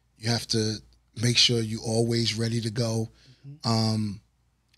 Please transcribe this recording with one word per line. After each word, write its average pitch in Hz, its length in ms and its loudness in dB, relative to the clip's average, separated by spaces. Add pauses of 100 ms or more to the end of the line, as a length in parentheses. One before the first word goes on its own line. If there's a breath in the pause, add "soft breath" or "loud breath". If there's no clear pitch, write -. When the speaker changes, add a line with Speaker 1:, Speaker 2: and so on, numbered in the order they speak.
(180)
Speaker 1:
You 117 120 -2
have 117 180 -2
to 110 280 0 (460)
make 120 160 2
sure 117 220 4
you're 110 200 -4
always 117 560 2
ready 113 240 0
to 113 100 -4
go. 113 380 -2 (400 loud breath)
Speaker 2:
Mm-hmm. 143 200 -6
Speaker 1:
Um, 110 520 0 (580)